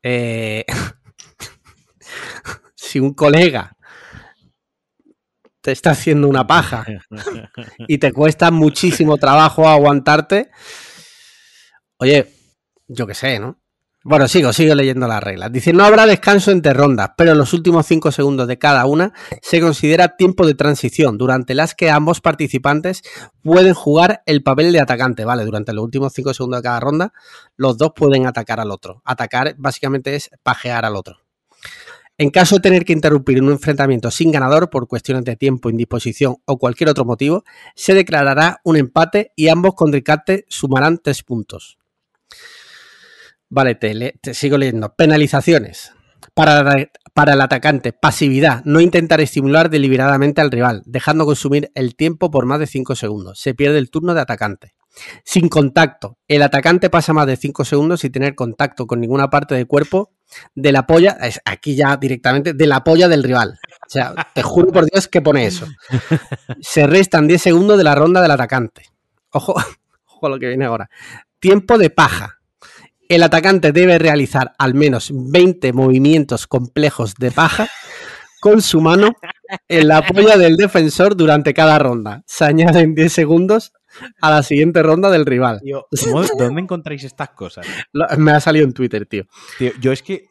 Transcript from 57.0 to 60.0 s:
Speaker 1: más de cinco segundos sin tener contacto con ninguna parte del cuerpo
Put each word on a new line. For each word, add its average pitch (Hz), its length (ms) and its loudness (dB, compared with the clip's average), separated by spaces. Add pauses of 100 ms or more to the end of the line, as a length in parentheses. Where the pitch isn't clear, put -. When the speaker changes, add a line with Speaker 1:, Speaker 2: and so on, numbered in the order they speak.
Speaker 1:
más 156 140 2
de 131 100 -2
cinco 139 280 -8
segundos 156 360 -2
sin 127 120 -8
tener 135 220 -4
contacto 127 520 -6
con 117 140 -6
ninguna 135 300 -2
parte 143 240 -2
del 123 120 -4
cuerpo 185 460 -2 (440)